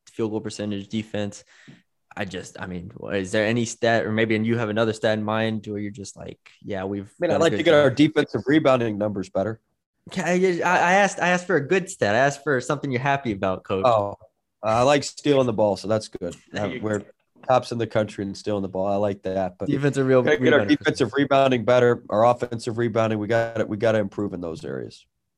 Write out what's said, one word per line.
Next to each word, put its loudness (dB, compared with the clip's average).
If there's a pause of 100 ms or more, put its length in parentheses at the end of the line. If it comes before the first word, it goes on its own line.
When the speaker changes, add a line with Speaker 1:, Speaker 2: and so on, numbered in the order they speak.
Speaker 1:
field -4
goal -4
percentage -8
defense. -6 (720)
I -6
just, -12
I -10
mean, -10 (220)
is -2
there 2
any 0
stat, 0
or -4
maybe, 2
and 0
you 0
have -2
another 0
stat 0
in -4
mind -4
where -6
you're -8
just -16
like, -16 (200)
"Yeah, -8
we've -6
Speaker 2:
I -20
mean, 0
Speaker 1:
done -
Speaker 2:
I'd 2
Speaker 1:
a 2
Speaker 2:
like 4
Speaker 1:
good 0
Speaker 2:
to -2
get 2
Speaker 1:
job"? 6
Speaker 2:
our 4
defensive 2
rebounding 2
numbers -4
better. -2 (500)
Speaker 1:
Can -6
I, 2
I, 2
I 4
asked, 4
I 0
asked 0
for 0
a 2
good 0
stat. 0
I 4
asked 2
for 0
something -4
you're -2
happy 0
about, -2
Coach. -2
Speaker 2:
Oh, 2 (440)
I 2
like 4
stealing 2
the 0
ball, 2
so -10
that's -2
good. -10
Speaker 1:
<laughs> -20
There -6
Speaker 2:
Uh, -2
Speaker 1:
you -8
Speaker 2:
we're -2
Speaker 1:
go. -14 (400)
Speaker 2:
tops 2
in -6
the -2
country -2
in -8
stealing -6
the -6
ball. -4
I 0
like -2
that. -4
But -10
Speaker 1:
Defensive 0
real 4
Speaker 2:
we 2
gotta 2
get 4
our 6
Speaker 1:
rebounding 2
Speaker 2:
defensive 0
Speaker 1:
percentage. 0
Speaker 2:
rebounding 4
better. 4
Our 4
offensive -2
rebounding, 0
we -6
got, 0
we -6
gotta 2
improve -4
in -8
those -8
areas. -10 (320)